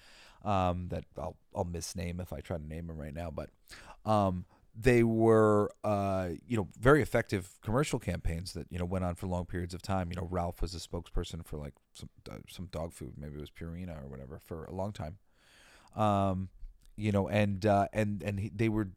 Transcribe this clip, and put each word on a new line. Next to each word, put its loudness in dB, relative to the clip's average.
um, 2
that -6
I'll, -8
I'll 0
misname -6
if -10
I -8
try -6
to -8
name -8
them -10
right -10
now, -8
but, -8
um, 2
they 8
were, 6
uh, 0
you -2
know, 0
very 8
effective 0
commercial 0
campaigns -4
that, -8
you -8
know, -2
went -2
on -2
for -8
long -2
periods -6
of -10
time. -2
You -6
know, -6
Ralph -2
was -4
a -6
spokesperson -6
for, -10
like, -10
some, -16
uh, -12
some -14
dog -8
food, -12
maybe -12
it -10
was -12
Purina -10
or -14
whatever, -14
for -10
a -12
long -4
time. -10
Um, 2
you 0
know, 4
and, 2
uh, 6
and, 0
and -2
he, -4
they 2
were 0